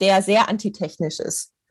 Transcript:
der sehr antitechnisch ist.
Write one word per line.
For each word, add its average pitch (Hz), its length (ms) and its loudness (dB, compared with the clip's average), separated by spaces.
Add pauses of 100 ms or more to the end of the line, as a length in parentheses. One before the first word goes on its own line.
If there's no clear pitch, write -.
der 190 220 4
sehr 208 260 2
antitechnisch 180 680 -6
ist. - 320 -8 (200)